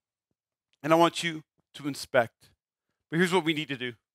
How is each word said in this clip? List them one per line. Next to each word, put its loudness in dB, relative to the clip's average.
and -2
I 8
want 2
you -8
to -14
inspect. -2
But -2
here's 2
what 2
we 0
need -6
to -8
do. -10